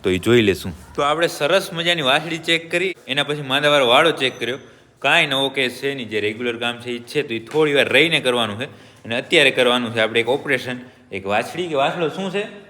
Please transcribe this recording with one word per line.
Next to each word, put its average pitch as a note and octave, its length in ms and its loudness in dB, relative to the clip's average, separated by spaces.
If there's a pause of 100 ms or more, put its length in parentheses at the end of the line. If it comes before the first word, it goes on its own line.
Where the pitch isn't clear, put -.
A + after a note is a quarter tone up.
તો G2+ 120 0
ઈ F2 100 -2
જોઈ A#2+ 220 6
લેશું. F2+ 240 -2 (220)
તો - 120 -6
આપણે D#3+ 220 0 (100)
સરસ E3+ 280 0 (120)
મજાની E3+ 320 0
વાછડી D#3+ 380 -2
ચેક E3 140 2 (100)
કરી, F3 200 -2 (200)
એના C#3+ 160 -2
પછી D3 240 -4
માંદાવાળો D3 420 4
વાડો D#3 160 6 (100)
ચેક B2+ 200 0
કર્યો. A#2+ 180 -4 (460)
કાંઈ D3+ 280 4
નવો C3+ 240 0
કેસ B2 240 -2
છે C#3 140 -4
નહીં, B2 180 -10
જે G#2+ 140 -2
રેગ્યુલર A#2 380 -4
કામ A#2+ 180 -6
છે B2 140 -10
ઈ A#2+ 40 -10
જ A#2+ 100 -20
છે. D3 180 -2
તો A#2+ 100 -6
ઈ A2+ 120 -10
થોડી D3+ 280 2
વાર A#2+ 180 4
રહીને D#3 300 4
કરવાનું A#2 340 0
છે C#3 80 -6 (360)
અને A2 160 -6
અત્યારે C#3 380 4
કરવાનું A#2+ 360 2
છે A2+ 100 0
આપણે A2+ 200 2
એક A#2 120 -2
ઓપરેશન. B2+ 420 -4 (380)
એક F#2+ 160 -8
વાછડી A#2+ 380 -2
કે D3+ 120 -2
વાછડો E3 340 -2
શું F#3+ 200 -6
છે? G3+ 80 -2 (260)